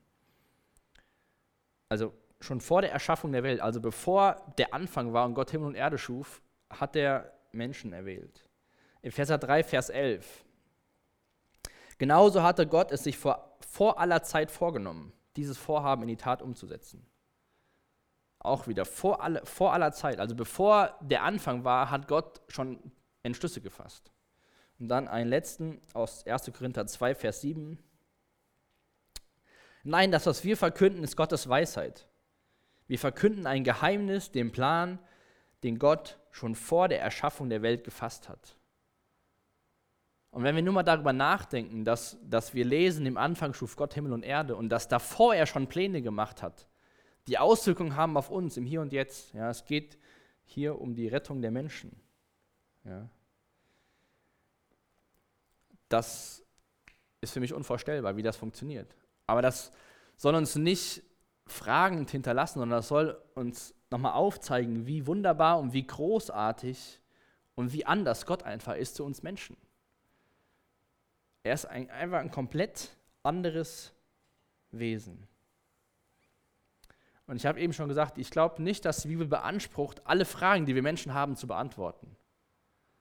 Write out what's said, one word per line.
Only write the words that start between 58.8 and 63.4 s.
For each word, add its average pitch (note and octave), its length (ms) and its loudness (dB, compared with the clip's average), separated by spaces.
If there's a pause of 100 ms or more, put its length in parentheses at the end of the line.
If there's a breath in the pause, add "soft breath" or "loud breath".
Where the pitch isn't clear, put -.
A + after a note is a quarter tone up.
Aber A#2 160 4
das - 300 0 (440 soft breath)
soll D3 180 4
uns D#3+ 220 2
nicht E3+ 460 0 (440)
fragend D#3+ 640 0
hinterlassen, C3 500 -2
sondern A#2 180 0
das A2+ 100 -6
soll D3+ 320 2 (140)
uns A#2+ 400 -8 (160)